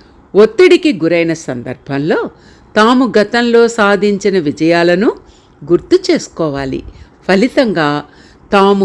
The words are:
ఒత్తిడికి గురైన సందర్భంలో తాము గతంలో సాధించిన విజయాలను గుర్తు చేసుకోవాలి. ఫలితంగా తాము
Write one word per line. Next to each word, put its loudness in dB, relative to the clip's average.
ఒత్తిడికి 4
గురైన -2
సందర్భంలో -6
తాము 2
గతంలో 2
సాధించిన 0
విజయాలను 0
గుర్తు 0
చేసుకోవాలి. -4
ఫలితంగా 0
తాము 2